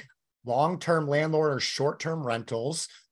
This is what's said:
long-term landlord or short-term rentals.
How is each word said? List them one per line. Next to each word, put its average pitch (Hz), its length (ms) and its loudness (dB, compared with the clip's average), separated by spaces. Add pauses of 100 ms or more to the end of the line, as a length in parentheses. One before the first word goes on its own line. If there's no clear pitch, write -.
(460)
long-term 156 640 2
landlord 156 440 2
or 131 80 0
short-term 156 640 -2
rentals. 117 640 -4 (240)